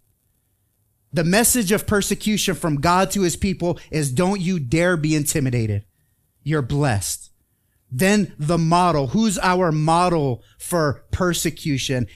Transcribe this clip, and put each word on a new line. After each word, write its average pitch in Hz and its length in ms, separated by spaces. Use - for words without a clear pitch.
The 160 120
message 208 480
of 202 140
persecution 202 680
from 147 260
God 180 300
to 196 120
his 170 140
people 175 420
is 143 220
don't 180 280
you 180 200
dare 160 360
be 156 180
intimidated. 123 680
You're 147 200
blessed. 127 680
Then 190 480
the 151 180
model. 165 520
Who's 202 320
our 180 320
model 156 680
for 156 540
persecution 156 1040